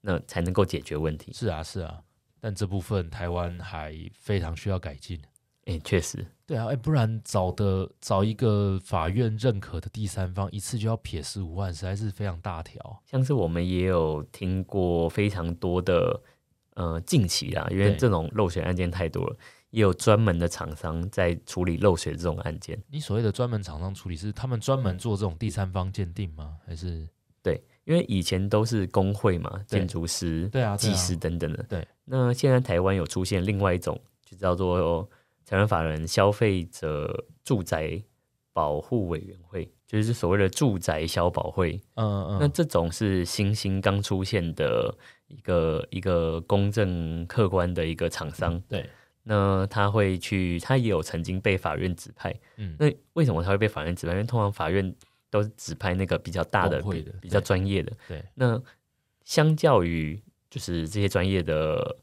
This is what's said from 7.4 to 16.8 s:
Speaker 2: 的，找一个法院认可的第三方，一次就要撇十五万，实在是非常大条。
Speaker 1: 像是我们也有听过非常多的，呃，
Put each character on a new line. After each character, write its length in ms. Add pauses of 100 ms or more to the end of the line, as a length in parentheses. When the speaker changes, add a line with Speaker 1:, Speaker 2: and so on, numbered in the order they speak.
Speaker 2:
的， 360 (120)
找 240
一 80
个 500
法 240
院 300
认 200
可 220
的 100
第 160
三 280
方， 180
一 80
次 180
就 100
要 100
撇 260
十 180
五 140
万， 180
实 100
在 120
是 160
非 140
常 160
大 200
条。 440
Speaker 1:
像 180
是 100
我 140
们 180
也 200
有 360 (120)
听 320
过 440
非 200
常 260
多 260
的， 400 (520)
呃， 280